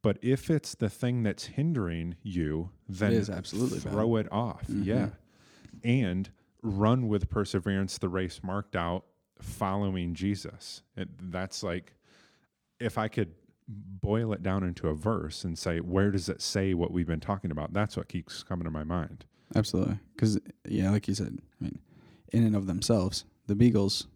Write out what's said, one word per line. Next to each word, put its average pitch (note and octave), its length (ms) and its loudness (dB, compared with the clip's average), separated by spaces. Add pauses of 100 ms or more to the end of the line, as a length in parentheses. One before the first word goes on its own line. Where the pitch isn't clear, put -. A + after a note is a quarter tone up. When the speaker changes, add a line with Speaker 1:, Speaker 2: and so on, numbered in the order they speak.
Speaker 1:
but G#2 200 4
if B2+ 280 2
it's D#3 260 2
the G#2+ 140 0
thing B2 340 0
that's G2+ 240 -2
hindering F2+ 760 0
you, E2+ 480 -2 (180)
then G2+ 260 0
Speaker 2:
It A2+ 40 4
is G#2 120 0
absolutely G2 500 -4
bad. G2+ 140 -6
Speaker 1:
throw A2+ 240 2
it G#2+ 140 0
off. A2+ 360 -2
Speaker 2:
Mm-hmm. G2 160 -2
Speaker 1:
Yeah. A2+ 260 2 (760)
And G2+ 460 2 (320)
run A2 460 4
with G#2 220 2
perseverance G2 680 0
the F#2+ 120 -2
race F#2 340 -2
marked F#2+ 320 -4
out, F2 300 -2 (360)
following F#2+ 720 -2
Jesus. - 680 -6 (160)
It, F2 120 -8 (220)
that's F#2 320 -6
like, - 300 -6 (840)
if A#2 180 -2
I A2 100 0
could F#2+ 260 -2 (340)
boil G#2 680 -2
it F2+ 100 -4
down F#2+ 200 2
into F2+ 260 -2
a D#2 60 0
verse D#2+ 480 -2
and E2+ 140 -4
say, E2+ 220 -2
"Where F#2+ 320 4
does F#2 160 0
it - 140 -4
say F#2+ 320 0
what E2+ 180 2
we've F2 160 0
been D#2+ 120 0
talking G2 320 -4
about?" D2 200 -4
That's G#2 240 0
what - 140 -6
keeps - 340 -8
coming F2 220 -4
to E2 60 -2
my D#2 120 -4
mind. D#2+ 420 -4 (300)
Speaker 2:
Absolutely. G2+ 440 2 (180)
'Cause, G#2+ 220 4 (280)
yeah, F#2+ 240 2
like G#2+ 160 2
you G2 80 0
said, G2+ 220 -6 (220)
I - 40 -6
mean, - 160 -6 (540)
in A#2 100 6
and G#2+ 120 4
of G2 120 2
themselves, F#2+ 580 2 (220)
the G2+ 80 2
beagles G#2 600 6